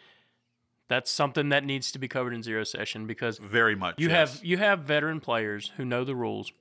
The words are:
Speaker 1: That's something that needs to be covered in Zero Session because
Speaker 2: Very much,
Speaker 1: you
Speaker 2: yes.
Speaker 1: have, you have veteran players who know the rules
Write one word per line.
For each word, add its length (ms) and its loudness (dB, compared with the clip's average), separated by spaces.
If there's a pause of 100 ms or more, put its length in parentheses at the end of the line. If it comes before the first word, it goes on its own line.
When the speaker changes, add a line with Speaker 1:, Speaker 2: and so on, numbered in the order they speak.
(880)
Speaker 1:
That's 220 0
something 380 2
that 160 4
needs 260 -4
to 80 -10
be 80 -6
covered 260 -2
in 120 -6
Zero 180 -2
Session 460 -6
because 300 -4
Speaker 2:
Very 360 4
much, 240 -2
Speaker 1:
you 100 2
Speaker 2:
yes. 260 4
Speaker 1:
have, 100 -14
you 140 0
have 220 4
veteran 380 0
players 580 -2
who 80 -6
know 200 0
the 100 -4
rules 460 -4